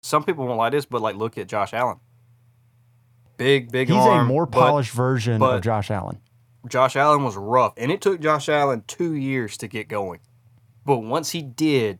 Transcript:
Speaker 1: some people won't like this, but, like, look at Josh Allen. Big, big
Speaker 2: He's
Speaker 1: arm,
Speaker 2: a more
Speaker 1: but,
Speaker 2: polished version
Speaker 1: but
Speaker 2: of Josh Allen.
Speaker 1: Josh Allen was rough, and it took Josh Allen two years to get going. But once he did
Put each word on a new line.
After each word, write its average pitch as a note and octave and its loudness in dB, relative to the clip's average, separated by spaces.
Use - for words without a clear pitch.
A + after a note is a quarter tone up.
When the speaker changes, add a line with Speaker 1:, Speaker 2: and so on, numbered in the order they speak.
Speaker 1:
some D3+ 0
people D3+ -4
won't A#2+ -2
like A#2 0
this, C#3 -2
but, B2 -4
like, G#2+ -4
look A2 -6
at F#2+ -10
Josh G#2 -4
Allen. A#2 -4
Big, B2+ 2
big B2+ -2
Speaker 2:
He's E3+ 4
Speaker 1:
arm, B2 6
Speaker 2:
a B2 2
more D3+ 0
Speaker 1:
but, A#2 0
Speaker 2:
polished B2+ 4
version A#2+ 0
Speaker 1:
but B2+ 2
Speaker 2:
of A2+ -4
Josh G#2+ -2
Allen. F#2 -6
Speaker 1:
Josh B2+ 2
Allen C#3+ 4
was A#2 -4
rough, A2 2
and B2+ -2
it G3 -4
took F#3+ 0
Josh D3+ 0
Allen C#3+ 0
two E3+ -4
years C3+ -4
to A2+ -10
get G#2+ -10
going. G2 -6
But C3+ 2
once B2 -4
he E3+ -6
did B2+ 0